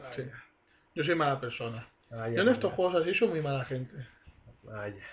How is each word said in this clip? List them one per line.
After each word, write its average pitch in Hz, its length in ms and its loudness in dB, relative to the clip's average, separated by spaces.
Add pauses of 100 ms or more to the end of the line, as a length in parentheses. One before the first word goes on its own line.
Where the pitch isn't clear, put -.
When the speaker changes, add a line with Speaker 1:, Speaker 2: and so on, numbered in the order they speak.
(160)
Speaker 1:
Sí. 139 60 -6
Speaker 2:
Vaya. - 220 -10 (500)
Speaker 1:
Yo 160 100 -2
soy 170 120 4
mala 143 260 4
persona. 117 460 -6 (240)
Speaker 2:
Vaya, 113 240 -2
Speaker 1:
Yo 175 80 4
en 233 60 8
estos 233 220 4
Speaker 2:
vaya. - 40 -8
Speaker 1:
juegos 180 260 4
así 180 140 0
soy 226 140 4
muy 160 120 0
mala 139 240 0
gente. 127 300 -6 (680)
Speaker 2:
Vaya. 104 500 -8